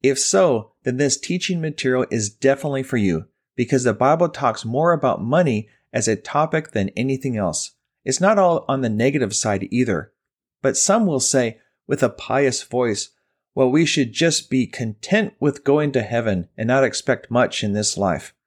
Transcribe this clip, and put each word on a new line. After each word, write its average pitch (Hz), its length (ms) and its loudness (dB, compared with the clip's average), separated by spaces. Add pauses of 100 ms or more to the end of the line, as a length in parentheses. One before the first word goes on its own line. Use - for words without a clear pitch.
If 135 160 2
so, 151 540 2 (100)
then 127 160 -2
this 139 180 2
teaching 180 460 -4
material 131 480 -2
is 107 180 -2
definitely 135 540 0
for 127 160 -2
you, 90 260 2 (320)
because 123 280 0
the 113 100 2
Bible 151 340 2
talks 127 360 -2
more 143 280 0
about 135 300 0
money 123 460 0 (240)
as 117 140 -2
a 110 100 2
topic 156 560 -2
than 98 180 -2
anything 131 480 -4
else. 87 320 -4 (340)
It's 131 160 -2
not 202 180 4
all 175 300 2
on 135 140 -2
the 117 80 0
negative 117 440 0
side 98 360 -2
either. 107 420 0 (480)
But - 160 0
some 214 300 2
will 143 140 0
say, 120 380 0 (280)
with 139 160 0
a 120 80 2
pious 127 520 -2
voice, 120 480 -2 (440)
"Well, 131 160 2
we 156 160 4
should 131 260 0
just - 380 0
be 131 160 0
content 131 720 -2
with 139 260 -2
going 147 280 2
to 117 100 0
heaven 107 540 -2
and 113 100 -4
not 131 180 4
expect - 460 -2
much 117 320 0
in 104 100 -2
this 104 240 -2
life. 92 380 -2 (120)